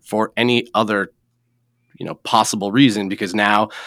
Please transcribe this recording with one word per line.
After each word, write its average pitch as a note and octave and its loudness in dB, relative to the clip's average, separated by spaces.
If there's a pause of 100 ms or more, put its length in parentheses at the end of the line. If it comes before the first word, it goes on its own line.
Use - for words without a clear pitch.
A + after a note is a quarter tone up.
for G#2+ -2
any A#2+ 0
other, G#2 0 (840)
you - -12
know, - -10
possible G#2 -2
reason, G#2 2
because F#2+ -6
now G#2 2 (160)